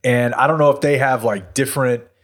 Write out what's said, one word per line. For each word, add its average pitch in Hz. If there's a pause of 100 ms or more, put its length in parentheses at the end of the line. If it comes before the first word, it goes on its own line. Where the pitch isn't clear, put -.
And 123
I 131
don't 156
know 147
if -
they 143
have, 131
like, 101
different, 127 (200)